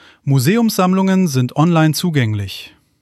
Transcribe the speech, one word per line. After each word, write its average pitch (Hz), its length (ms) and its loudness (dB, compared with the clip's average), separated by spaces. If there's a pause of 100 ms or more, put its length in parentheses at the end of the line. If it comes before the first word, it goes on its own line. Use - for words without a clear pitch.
(240)
Museumssammlungen 190 1040 0
sind 127 280 -2
online 156 380 2
zugänglich. 110 800 -4 (260)